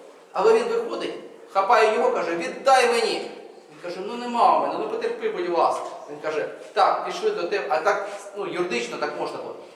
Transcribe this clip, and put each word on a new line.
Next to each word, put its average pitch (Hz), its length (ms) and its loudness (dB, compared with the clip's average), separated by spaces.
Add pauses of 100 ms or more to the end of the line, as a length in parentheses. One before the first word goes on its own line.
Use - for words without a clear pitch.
(320)
Але 214 200 6
він 226 120 4
виходить, - 500 -4 (380)
хапає 220 420 4
його, 240 160 4
каже, 170 260 0
«Віддай 247 520 4
мені». 220 420 0 (400)
Він - 120 -20
каже, 175 140 -8 (100)
«Ну 240 100 -8
нема 240 420 4
у - 20 2
мене, - 180 -2
ну 427 100 -4
потерпи, - 400 -4
будь 175 300 -2
ласка». - 280 2 (240)
Він 147 120 -12
каже, 156 260 -2 (240)
«Так, - 340 2
пішли 202 240 -2
до 180 120 -2
тебе», 190 260 -2
а - 100 0
так, - 300 0 (280)
ну, 190 100 -6
юридично 175 500 -4
так 147 240 -6
можна - 160 -6
було. - 180 -10 (220)